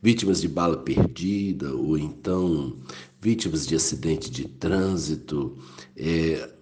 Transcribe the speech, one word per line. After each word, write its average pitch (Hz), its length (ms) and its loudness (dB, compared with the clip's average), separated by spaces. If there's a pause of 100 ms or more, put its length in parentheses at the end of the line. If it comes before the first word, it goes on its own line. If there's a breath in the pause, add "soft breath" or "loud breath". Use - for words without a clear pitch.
vítimas 98 400 4
de 82 60 0
bala 85 280 2
perdida 85 960 0
ou 71 220 0
então 76 800 0 (400 loud breath)
vítimas 85 480 0
de 80 80 0
acidente - 560 0
de 65 160 -6
trânsito, 78 1080 -2 (400 loud breath)
é, 80 540 0 (120)